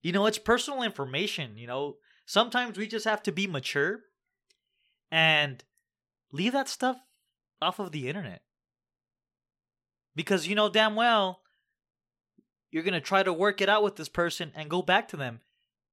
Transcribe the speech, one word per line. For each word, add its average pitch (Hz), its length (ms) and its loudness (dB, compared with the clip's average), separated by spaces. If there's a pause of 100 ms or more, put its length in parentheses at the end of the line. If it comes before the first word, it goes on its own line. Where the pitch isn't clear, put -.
You 170 100 -4
know, 196 160 2
it's 214 100 0
personal 247 460 0
information, 139 720 -6
you 117 100 -14
know? 139 320 -6 (260)
Sometimes 233 520 0
we 208 100 -4
just 220 180 -6
have 214 180 0
to 202 80 0
be 196 160 -2
mature 151 580 -2 (1040)
and 156 540 4 (680)
leave 190 220 0
that 269 160 -2
stuff 254 320 -2 (600)
off 175 180 -2
of 185 120 -8
the 139 160 -6
internet. 147 360 -8 (1700)
Because 160 300 0
you 202 80 -2
know 214 120 4
damn 214 280 2
well 214 480 2 (1300)
you're 160 120 -2
gonna 180 160 0
try 190 220 2
to 185 100 2
work 196 300 2
it 190 80 2
out 208 140 6
with 202 120 0
this 160 140 -10
person 170 460 -2
and 156 140 -12
go 175 120 0
back 180 260 2
to - 80 -12
them. 123 240 -8 (540)